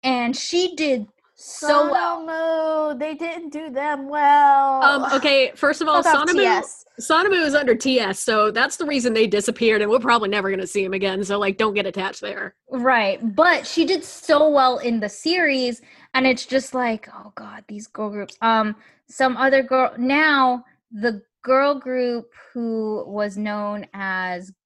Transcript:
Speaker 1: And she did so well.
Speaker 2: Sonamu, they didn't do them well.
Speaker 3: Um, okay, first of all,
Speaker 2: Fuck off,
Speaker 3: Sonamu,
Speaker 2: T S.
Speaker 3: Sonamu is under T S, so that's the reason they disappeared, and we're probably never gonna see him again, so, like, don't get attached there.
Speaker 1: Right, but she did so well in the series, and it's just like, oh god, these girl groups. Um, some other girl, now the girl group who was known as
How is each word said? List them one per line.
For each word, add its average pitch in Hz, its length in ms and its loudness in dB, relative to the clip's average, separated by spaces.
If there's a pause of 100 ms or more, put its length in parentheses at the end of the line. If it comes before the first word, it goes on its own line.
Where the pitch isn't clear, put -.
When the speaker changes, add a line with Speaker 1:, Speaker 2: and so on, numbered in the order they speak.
Speaker 1:
And 247 340 -2
she 359 400 -2
did 269 280 0 (300)
so 294 560 0
well. 339 300 -2
Speaker 2:
Sonamu, 320 760 -2
they 302 160 -6
didn't 330 360 -10
do 302 200 -12
them 277 380 -6
well. 285 760 4
Speaker 3:
Um, 269 320 2
okay, 269 420 2
first 294 260 0
of 311 80 -2
all, 302 120 4
Speaker 2:
Fuck 330 140 4
off, 302 140 2
Speaker 3:
Sonamu, 359 100 2
Speaker 2:
T 403 60 4
S. - 400 -2 (160)
Speaker 3:
Sonamu 349 440 2
is 285 100 -2
under 262 200 4
T 254 240 0
S, 190 220 -2
so 214 300 2
that's 226 260 -2
the 349 80 -4
reason 254 280 -2
they 220 140 4
disappeared, 208 540 0
and 208 100 0
we're 254 80 4
probably 226 300 2
never 196 200 -2
gonna 190 180 -4
see 202 180 -4
him 185 80 -6
again, 190 320 -4
so, 202 120 -4
like, 196 200 -2
don't 214 160 0
get 202 120 -2
attached 190 360 -8
there. 196 340 -10 (140)
Speaker 1:
Right, 240 500 0 (160)
but 330 320 2
she 330 180 0
did 330 200 -2
so 302 440 2
well 262 280 2
in 233 240 -2
the 208 80 -4
series, 269 720 -2 (320)
and 262 120 2
it's 254 200 0
just 262 280 -4
like, 233 400 -4
oh - 220 -20
god, 208 320 -18
these 208 200 -16
girl 214 220 -8
groups. 202 320 -12
Um, 220 340 2 (340)
some 262 260 0
other 269 260 2
girl, 262 360 0
now 262 680 2 (280)
the 220 300 -4 (220)
girl 269 340 2
group 247 540 -4 (220)
who 220 540 -4
was 202 300 -4
known 208 560 -6
as 185 600 -6 (120)